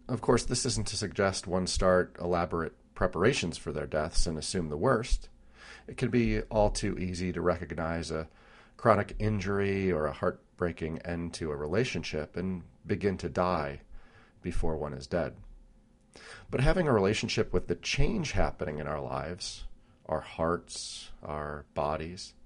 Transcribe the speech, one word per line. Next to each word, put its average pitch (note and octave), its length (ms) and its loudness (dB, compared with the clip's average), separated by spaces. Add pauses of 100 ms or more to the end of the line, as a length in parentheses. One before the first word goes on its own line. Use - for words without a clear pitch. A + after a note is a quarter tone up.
of A#2+ 140 -4
course, B2 220 4
this B2+ 200 -2
isn't A2 220 0
to - 100 -6
suggest G2 500 0
one F#2 200 0
start F#2 520 4
elaborate E2+ 540 0 (220)
preparations F#2 640 2
for - 140 -6
their C#2+ 140 -4
deaths D2+ 400 4
and D#2+ 120 -2
assume D#2+ 320 -4
the D2 80 -4
worst. A#2 500 2 (580)
It - 120 -12
can B2+ 100 0
be A2 360 2
all G#2+ 260 4
too G#2 260 -2
easy F2+ 380 -2
to E2+ 80 -2
recognize E2 680 0
a D#2+ 160 -4 (520)
chronic G2+ 400 4
injury G2 760 0
or D2+ 140 2
a D2 80 -4
heartbreaking E2+ 840 -4
end E2+ 340 -6
to D#2+ 160 -4
a D2 60 -4
relationship D#2+ 840 -2
and F2+ 240 -4 (240)
begin F#2 320 0
to E2+ 100 -6
die D#2 540 -2 (580)
before E2 380 0
one D2 160 -4
is C#2 120 -10
dead. D2 300 -2 (1120)
But C3+ 100 0
having D#3+ 280 6
a C3 60 6
relationship G#2+ 580 2
with - 160 0
the - 60 0
change - 580 2
happening D2+ 460 0
in D2+ 80 -6
our D2 160 -4
lives, C2+ 640 -6 (420)
our D#2 160 -2
hearts, - 880 -4 (120)
our D2 520 -8
bodies, D#2 580 -4 (120)